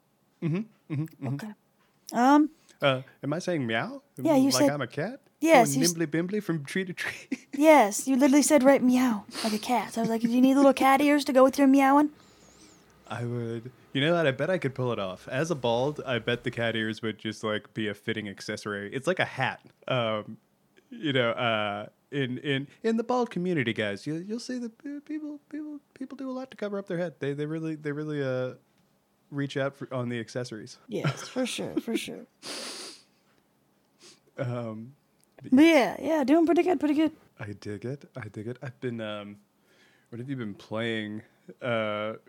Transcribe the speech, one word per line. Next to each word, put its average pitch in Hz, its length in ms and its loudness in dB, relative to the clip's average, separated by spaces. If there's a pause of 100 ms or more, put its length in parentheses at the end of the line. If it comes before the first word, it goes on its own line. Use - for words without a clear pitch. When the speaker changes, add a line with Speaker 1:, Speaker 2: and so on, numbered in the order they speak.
(400)
Speaker 1:
Mm-hmm, 160 180 -2
mm-hmm, 160 440 -8
mm-hmm. 143 320 -8
Speaker 2:
Okay. 208 200 -10 (580)
Um, 285 380 4 (300)
Speaker 1:
Uh, 135 220 2 (220)
am 139 80 -4
I 170 80 -4
saying 165 260 -2
meow? 156 340 -4 (160)
Speaker 2:
Yeah, 302 200 2
you 262 140 6
Speaker 1:
Like - 40 0
Speaker 2:
said 285 160 6
Speaker 1:
I'm 147 100 -4
a 123 60 -2
cat? 190 340 -6 (220)
Speaker 2:
Yes, 302 260 8
Speaker 1:
Going 139 100 0
Speaker 2:
you - 80 2
s- 175 100 2
Speaker 1:
nimbly 165 100 0
bimbly 180 360 -2
from 165 240 -2
tree 190 180 -2
to 185 80 -8
tree? - 500 -8
<laughs> - 140 -20
Speaker 2:
Yes, 277 500 6
you 269 100 2
literally 277 260 6
said, 294 200 6
"Right, 262 200 6
meow," 247 420 2 (180)
like 214 120 -2
a 214 40 -2
cat. 220 360 -4
So 226 60 -4
I - 20 0
was 226 80 0
like, 226 100 -2
"Do 233 80 0
you 247 120 4
need 262 140 8
little 277 200 8
cat 269 260 4
ears 294 260 4
to 285 60 -2
go 254 100 8
with 262 160 6
your 277 80 6
meowing?" 277 440 6 (1000)
Speaker 1:
I 107 160 -8
would. 117 480 -8 (220)
You 135 80 0
know 160 120 2
what? 165 120 2
I 139 60 4
bet 143 180 -2
I 185 80 0
could 135 160 -4
pull 127 180 -2
it 107 60 -4
off. 95 300 -8
As 151 220 -4
a 175 40 0
bald, 127 520 0
I 127 120 -2
bet 120 260 -2
the 123 60 -4
cat 117 260 -2
ears 110 260 -4
would 110 160 -6
just, 107 240 -8
like, 107 320 -6
be 110 140 -4
a 101 60 -6
fitting 104 340 -6
accessory. 101 680 -8
It's 131 120 -6
like 185 120 -2
a 135 60 2
hat. 113 360 -4 (280)
Um, 110 480 -2 (540)
you 220 240 -6
know, 120 160 2
uh, 107 560 -2 (240)
in, 131 280 -4
in, 143 300 -4 (140)
in 226 160 0
the 226 60 -4
bald 247 260 -2
community, 170 420 -2
guys, 101 340 -4
you, 151 100 -6
you'll 208 240 -8
see 254 180 -10
that 233 200 -10
pe-, 285 220 -12
people, 302 480 -10
people, 302 320 -12 (140)
people 262 220 -14
do 262 140 -10
a - 20 -8
lot 254 180 -10
to - 80 -20
cover 202 200 -6
up 196 80 -10
their 175 120 -4
head. 170 200 -4
They, 139 140 -4
they 143 140 -6
really, 160 300 -6
they 151 160 -6
really, 151 300 -4
uh, 127 320 -2 (760)
reach 143 260 -4
out 135 180 -2
for, - 180 -12
on 123 180 -4
the 120 100 -4
accessories. 120 560 -10 (120)
Speaker 2:
Yes, 160 400 -6
for 254 180 -4
sure, 151 340 -8
for 226 160 -6
sure. - 300 -8 (2000)
Speaker 1:
Um, 120 560 -8 (560)
Speaker 2:
But 269 140 8
yeah, 285 360 4
yeah, 294 240 0
doing 311 220 4
pretty 339 160 4
good, 349 180 0
pretty 294 140 0
good. 311 180 2 (260)
Speaker 1:
I 107 140 -8
dig 104 320 -10
it. 135 320 -10
I 107 120 -12
dig 104 180 -12
it. 123 160 -10
I've 131 180 -14
been, 117 200 -6
um, 104 360 -10 (720)
what 113 80 -14
have 123 100 -12
you 139 80 -6
been 107 180 -8
playing, 107 680 -6 (400)
uh, 110 520 -4 (140)